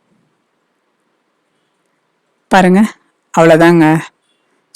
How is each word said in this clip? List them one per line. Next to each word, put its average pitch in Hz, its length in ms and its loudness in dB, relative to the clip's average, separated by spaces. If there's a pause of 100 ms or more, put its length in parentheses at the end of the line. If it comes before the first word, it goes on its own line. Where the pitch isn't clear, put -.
(2500)
பாருங்க, 190 260 0 (580)
அவ்வளவுதாங்க, 165 480 2 (880)